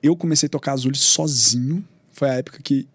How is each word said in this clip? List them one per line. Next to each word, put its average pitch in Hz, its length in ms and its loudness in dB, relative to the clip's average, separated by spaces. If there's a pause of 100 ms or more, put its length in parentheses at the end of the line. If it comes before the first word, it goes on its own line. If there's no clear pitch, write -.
eu 160 140 4
comecei 156 300 0
a 139 40 -4
tocar 139 220 -4
Azul 131 220 -2
sozinho, 135 880 0 (260)
foi 139 200 -2
a 131 60 0
época - 260 -8
que 135 320 -2